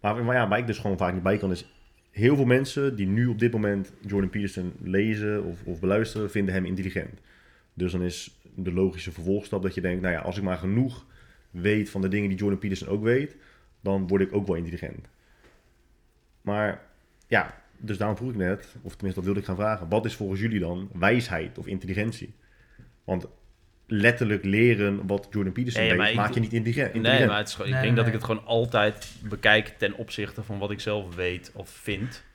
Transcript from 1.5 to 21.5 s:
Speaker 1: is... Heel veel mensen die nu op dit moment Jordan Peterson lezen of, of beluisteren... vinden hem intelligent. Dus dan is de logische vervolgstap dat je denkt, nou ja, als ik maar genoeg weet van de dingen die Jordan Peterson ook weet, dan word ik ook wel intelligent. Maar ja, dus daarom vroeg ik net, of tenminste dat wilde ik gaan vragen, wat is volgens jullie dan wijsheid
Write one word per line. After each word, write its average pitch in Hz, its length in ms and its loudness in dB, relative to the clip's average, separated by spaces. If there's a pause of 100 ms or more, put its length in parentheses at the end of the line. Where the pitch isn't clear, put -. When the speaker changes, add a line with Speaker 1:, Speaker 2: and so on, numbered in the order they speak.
Speaker 1:
is... - 220 -6 (380)
Heel 123 260 4
veel 139 80 4
mensen 135 520 2
die 98 100 0
nu 110 200 2
op 110 120 0
dit 117 140 4
moment 101 400 0 (140)
Jordan 98 240 0
Peterson 95 420 -4 (100)
lezen 104 640 0
of, 87 200 -8
of 85 160 -6
beluisteren... 104 500 0
vinden 98 240 0
hem 92 100 0
intelligent. 92 560 -4 (540)
Dus 87 180 0
dan 90 100 0
is - 380 -6 (240)
de 90 100 -4
logische 90 400 0
vervolgstap 95 500 -2
dat 92 120 -2
je 92 60 -4
denkt, 90 220 0
nou 90 120 2
ja, 80 60 -4
als 90 160 -4
ik 101 60 -4
maar 92 160 -2
genoeg 110 480 0 (440)
weet 104 400 0
van 98 100 -4
de 95 80 2
dingen 101 200 0
die 95 100 -2
Jordan 101 200 0
Peterson 95 300 -4
ook 101 140 -2
weet, 127 340 0 (440)
dan 98 260 -2
word 95 160 4
ik 92 120 0
ook 101 120 0
wel 92 100 0
intelligent. 85 500 -8 (1300)
Maar 104 420 -2 (440)
ja, 90 280 2 (220)
dus 107 220 -6
daarom 104 180 0
vroeg 127 140 -6
ik 117 60 -6
net, 95 460 -2
of - 100 -10
tenminste 95 220 -4
dat 90 100 -4
wilde 98 160 0
ik 98 60 -8
gaan 92 100 -4
vragen, 104 320 -2
wat 107 160 2
is 110 100 -4
volgens 95 260 -4
jullie 110 200 0
dan 90 320 -4
wijsheid 95 680 0